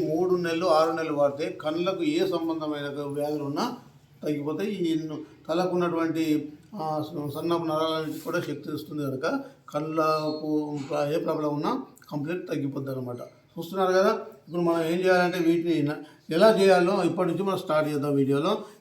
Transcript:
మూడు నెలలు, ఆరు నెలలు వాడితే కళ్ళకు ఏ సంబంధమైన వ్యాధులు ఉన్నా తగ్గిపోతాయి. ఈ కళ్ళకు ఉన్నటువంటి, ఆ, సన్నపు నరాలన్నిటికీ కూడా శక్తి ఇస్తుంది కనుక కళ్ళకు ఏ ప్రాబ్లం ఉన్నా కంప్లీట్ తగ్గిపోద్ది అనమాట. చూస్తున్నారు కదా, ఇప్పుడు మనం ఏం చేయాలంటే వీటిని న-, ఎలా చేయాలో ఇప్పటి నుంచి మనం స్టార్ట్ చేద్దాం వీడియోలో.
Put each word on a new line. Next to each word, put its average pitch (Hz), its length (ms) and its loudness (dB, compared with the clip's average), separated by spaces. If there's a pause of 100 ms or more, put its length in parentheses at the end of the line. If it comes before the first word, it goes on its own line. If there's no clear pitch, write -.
మూడు 180 280 2
నెలలు, 165 300 0
ఆరు 160 260 6
నెలలు 160 220 -2
వాడితే 143 480 0
కళ్ళకు 170 420 -2
ఏ 151 160 2
సంబంధమైన 160 680 -2
వ్యాధులు 143 560 -4
ఉన్నా 175 340 -4 (460)
తగ్గిపోతాయి. 151 480 -2
ఈ 160 360 -2 (420)
కళ్ళకు 160 200 0
ఉన్నటువంటి, 165 840 0 (220)
ఆ, 156 280 -4 (320)
సన్నపు 170 280 -2
నరాలన్నిటికీ 160 560 -2
కూడా 170 200 -4
శక్తి 151 360 -6
ఇస్తుంది 147 280 -6
కనుక 139 360 -2 (340)
కళ్ళకు 151 1080 -2 (360)
ఏ - 20 0
ప్రాబ్లం 151 380 -2
ఉన్నా 208 280 -2 (280)
కంప్లీట్ 156 380 -4
తగ్గిపోద్ది 135 420 -4
అనమాట. 123 280 -6
చూస్తున్నారు 185 720 -4
కదా, 196 180 6 (360)
ఇప్పుడు 175 140 -4
మనం 170 220 2
ఏం 170 160 0
చేయాలంటే 180 400 4
వీటిని 165 440 2
న-, 143 200 -2 (280)
ఎలా 165 180 8 (120)
చేయాలో 185 420 6
ఇప్పటి 170 260 2
నుంచి 165 140 -2
మనం 190 140 0
స్టార్ట్ 151 320 0
చేద్దాం 143 260 0
వీడియోలో. 143 480 2 (180)